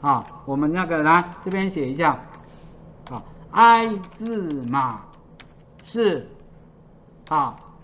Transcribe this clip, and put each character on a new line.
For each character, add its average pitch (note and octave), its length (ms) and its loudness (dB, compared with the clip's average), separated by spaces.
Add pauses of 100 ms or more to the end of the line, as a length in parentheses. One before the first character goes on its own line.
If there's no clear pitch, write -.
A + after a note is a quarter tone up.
啊， B2 240 0 (200)
我 C#3 100 -4
们 D3+ 180 0
那 F3+ 140 0
个 E3 160 -2
来 E3+ 220 6 (200)
这 F#3 60 -6
边 F#3+ 180 -2
写 D3 220 -4
一 C3+ 60 -6
下， D3+ 200 2 (920)
啊， A#2+ 120 -12 (280)
I A3+ 460 6 (220)
字 F#3 520 -6
码 B2+ 300 -2 (840)
是， G3 460 -2 (1000)
啊， C#3 280 -2 (280)